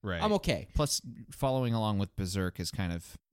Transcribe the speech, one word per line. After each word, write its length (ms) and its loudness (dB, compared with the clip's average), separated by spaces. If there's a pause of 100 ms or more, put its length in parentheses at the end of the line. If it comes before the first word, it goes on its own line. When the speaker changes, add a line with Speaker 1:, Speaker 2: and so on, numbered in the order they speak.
Speaker 1:
Right. 180 0
Speaker 2:
I'm 120 4
okay." 420 0
Speaker 1:
Plus, 260 2 (300)
following 420 2
along 240 2
with 180 0
Berserk 440 -2
has 120 -4
kind 220 -2
of 240 -10 (160)